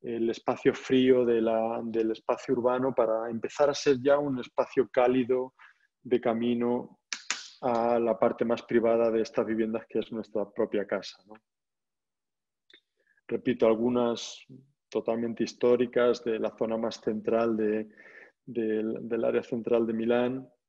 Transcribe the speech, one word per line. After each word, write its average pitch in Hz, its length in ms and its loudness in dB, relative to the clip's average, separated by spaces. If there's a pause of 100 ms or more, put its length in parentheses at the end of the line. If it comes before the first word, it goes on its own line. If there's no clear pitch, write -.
el 117 300 -2
espacio 123 420 0
frío 127 520 4
de 117 180 4
la, 113 400 0
del 113 300 -2
espacio - 420 -2
urbano 127 400 0
para 113 340 0
empezar 131 400 0
a 143 60 0
ser 139 260 2
ya 139 180 4
un 143 200 -2
espacio 123 540 0
cálido 127 640 2 (480)
de 120 180 0
camino 120 800 -2 (600)
a 120 380 0
la 117 180 0
parte 120 280 0
más 117 180 -2
privada 117 480 2
de 113 120 0
estas 113 220 -2
viviendas, 110 440 -4
que - 100 -4
es - 140 -6
nuestra 107 360 -6
propia 104 380 -4
casa, - 400 -8
¿no? 107 80 -20 (1900)
Repito, 120 400 0
algunas 117 800 0 (420)
totalmente 113 560 -4
históricas 123 800 2
de 110 140 -2
la 107 180 -4
zona 113 220 -2
más 113 220 -4
central 113 560 0
de, 107 320 0 (580)
del, 110 640 -4
del 113 160 -2
área 120 180 0
central 117 440 0
de 113 60 -4
Milán. 120 560 -2 (200)